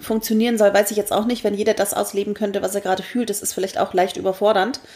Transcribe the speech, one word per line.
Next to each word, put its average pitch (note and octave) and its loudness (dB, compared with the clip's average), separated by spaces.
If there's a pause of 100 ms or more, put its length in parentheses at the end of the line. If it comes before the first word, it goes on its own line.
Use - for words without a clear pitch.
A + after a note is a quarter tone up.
funktionieren A3 0
soll, G3+ 6
weiß G#3 4
ich G#3 -4
jetzt G3+ -2
auch G#3+ 2
nicht. A#3+ -2
Wenn G#3 0
jeder G#3 2
das G3+ -2
ausleben G3+ -2
könnte, G3+ -2
was F#3+ -4
er G3+ -2
gerade F#3+ 0
fühlt, A#3+ -4
das - -6
ist - -4
vielleicht F#3+ -4
auch F#3+ -2
leicht F#3 2
überfordernd. G3+ 0 (160)